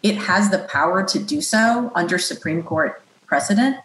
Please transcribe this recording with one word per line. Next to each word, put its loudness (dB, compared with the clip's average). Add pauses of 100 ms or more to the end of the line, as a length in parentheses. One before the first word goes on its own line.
It 2
has 2
the 2
power 0
to -2
do -4
so 2
under 0
Supreme -4
Court -2 (220)
precedent 2